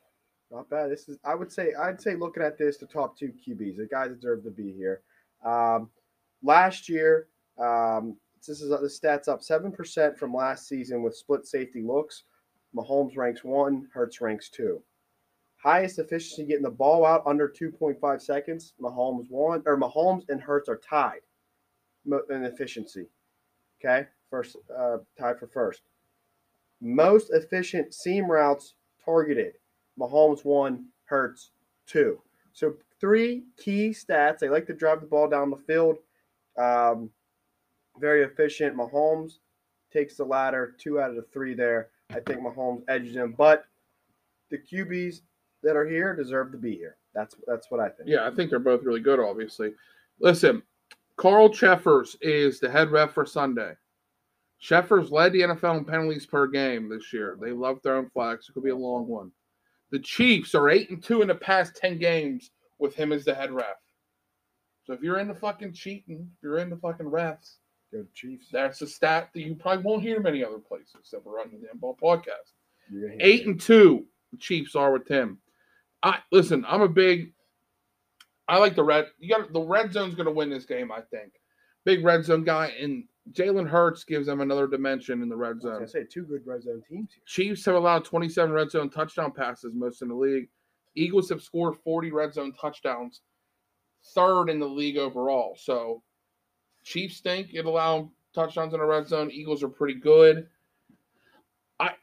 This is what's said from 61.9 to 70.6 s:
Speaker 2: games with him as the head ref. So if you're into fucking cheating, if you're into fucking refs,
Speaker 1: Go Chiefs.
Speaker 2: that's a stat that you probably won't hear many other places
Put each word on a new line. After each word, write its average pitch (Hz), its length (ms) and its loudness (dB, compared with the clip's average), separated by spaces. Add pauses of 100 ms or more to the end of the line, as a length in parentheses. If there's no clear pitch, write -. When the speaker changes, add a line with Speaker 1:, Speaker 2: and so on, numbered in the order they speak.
Speaker 2:
games 160 520 -2 (280)
with 143 160 -2
him 151 180 -2
as 143 120 -2
the 139 100 0
head 135 180 -6
ref. 113 240 -6 (1080)
So 131 80 -14
if 127 100 -10
you're 180 160 -2
into 202 160 -6
fucking 208 380 -8
cheating, 175 640 -16
if - 60 -20
you're 147 160 -4
into 175 180 -6
fucking 170 300 -10
refs, 160 500 -6 (360)
Speaker 1:
Go 107 120 -12 (100)
Chiefs. 127 380 -18
Speaker 2:
that's 135 300 -4
a 147 40 -10
stat 160 480 -2
that 165 80 -10
you 160 120 -10
probably 185 280 -2
won't 214 200 -2
hear 220 180 -4
many 147 240 0
other 110 140 -8
places - 520 -16